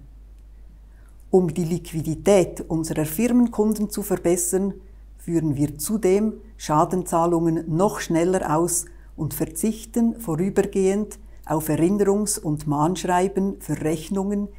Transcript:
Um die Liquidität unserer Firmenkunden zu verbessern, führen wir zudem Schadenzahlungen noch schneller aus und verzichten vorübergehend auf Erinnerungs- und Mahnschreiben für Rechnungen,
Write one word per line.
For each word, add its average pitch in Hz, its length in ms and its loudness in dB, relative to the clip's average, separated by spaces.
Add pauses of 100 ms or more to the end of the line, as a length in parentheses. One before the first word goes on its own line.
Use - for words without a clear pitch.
(1300)
Um 180 240 4
die 180 120 -2
Liquidität 165 960 0
unserer 160 440 -2
Firmenkunden 220 840 2
zu - 120 -6
verbessern, 185 720 0 (420)
führen 156 400 -2
wir 147 200 -2
zudem 214 580 2 (200)
Schadenzahlungen 165 1120 0 (100)
noch 202 240 2
schneller 170 560 0
aus 170 300 0 (320)
und 156 160 -4
verzichten 220 880 -2
vorübergehend 196 1000 0 (260)
auf 151 240 -2
Erinnerungs- 196 680 2
und 151 280 -4
Mahnschreiben 180 920 0
für 151 220 -4
Rechnungen, 196 680 -2 (120)